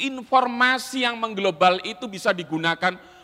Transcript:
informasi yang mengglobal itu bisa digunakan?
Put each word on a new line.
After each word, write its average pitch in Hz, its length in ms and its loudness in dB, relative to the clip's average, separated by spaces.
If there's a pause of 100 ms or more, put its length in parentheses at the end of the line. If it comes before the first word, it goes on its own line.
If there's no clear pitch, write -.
informasi 254 960 0
yang 240 160 0
mengglobal 190 640 2
itu 220 240 -8
bisa 196 240 -4
digunakan? 165 640 -2 (280)